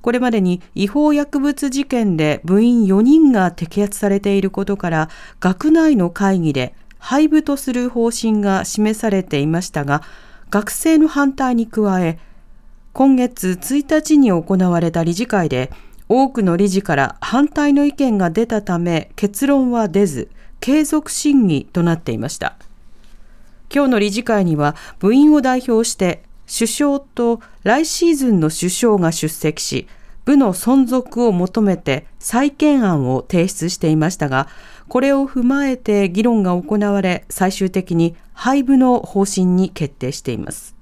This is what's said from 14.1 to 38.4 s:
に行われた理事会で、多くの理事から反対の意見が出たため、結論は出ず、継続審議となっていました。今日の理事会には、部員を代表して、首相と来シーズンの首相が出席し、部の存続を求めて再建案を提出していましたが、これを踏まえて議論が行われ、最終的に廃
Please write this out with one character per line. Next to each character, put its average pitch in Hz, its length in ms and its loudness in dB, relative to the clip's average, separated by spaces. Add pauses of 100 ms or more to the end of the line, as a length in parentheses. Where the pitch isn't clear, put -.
に 254 140 6
行 170 100 2
わ 180 380 2
れ 165 100 0
た 170 140 -2
理 170 100 0
事 202 140 -4
会 175 220 0
で、 127 220 -2 (380)
多 262 200 4
く 240 140 -2
の 170 140 2
理 202 100 2
事 190 140 0
か 160 140 -2
ら 135 260 -2
反 277 260 0
対 294 240 0
の 285 140 2
意 285 80 0
見 247 240 0
が 175 140 0
出 226 160 -2
た 214 140 -2
た 180 180 -4
め、 170 360 -2
結 208 320 -4
論 269 240 2
は 226 160 0
出 190 200 2
ず、 135 220 -8 (300)
継 294 240 0
続 302 280 -4
審 277 360 2
議 143 240 0
と 175 120 0
な 170 100 2
っ 165 80 -4
て 131 100 -6
い 113 60 -4
ま 117 100 -8
し - 100 -10
た。 - 180 -8 (1200)
今 285 120 2
日 254 60 2
の 226 80 2
理 208 120 0
事 233 120 -4
会 208 200 0
に 165 120 0
は、 147 200 -2 (220)
部 202 160 2
員 294 200 6
を 294 80 4
代 254 240 -2
表 226 220 0
し - 80 -6
て、 175 280 -2 (280)
首 226 160 -2
相 277 320 -2
と 233 400 -4 (240)
来 262 220 2
シ 339 280 0
ー - 20 2
ズ 262 160 0
ン 190 80 4
の 156 100 2
首 175 220 -4
相 220 260 2
が 165 140 2
出 156 220 -6
席 156 280 -4
し、 - 260 -6 (380)
部 285 100 4
の 262 180 4
存 254 340 2
続 254 380 -4
を 220 60 4
求 175 300 -2
め 190 160 2
て 139 280 -4 (140)
再 277 320 -2
建 285 340 2
案 143 240 0
を 127 180 -2
提 180 200 0
出 175 220 -6
し - 80 -8
て 170 120 -2
い 156 60 2
ま 156 140 0
し - 80 -8
た 147 120 -4
が、 131 180 -2 (400)
こ 254 140 -2
れ 277 120 2
を 277 140 -2
踏 254 160 -4
ま 277 240 0
え 254 100 -4
て 202 320 0
議 196 140 -2
論 233 180 2
が 180 180 0
行 202 200 -4
わ 202 240 0
れ、 180 260 -4
最 190 220 0
終 190 180 -4
的 185 240 -4
に 165 220 2 (180)
廃 269 300 0